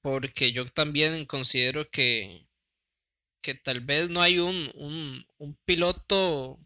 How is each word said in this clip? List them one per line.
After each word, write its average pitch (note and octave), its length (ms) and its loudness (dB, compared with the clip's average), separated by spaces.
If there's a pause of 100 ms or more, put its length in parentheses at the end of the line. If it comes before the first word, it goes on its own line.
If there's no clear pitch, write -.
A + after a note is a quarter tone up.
porque C3 520 -2
yo B2 120 -4
también D3+ 600 -2
considero C3 640 2
que, A2 580 0 (920)
que C#3 100 -4
tal B2+ 280 -4
vez C#3+ 280 0
no F3 140 0
hay F3+ 160 4
un, F3 360 -2
un, D3 520 -10 (100)
un D3 300 -14
piloto F3 1000 0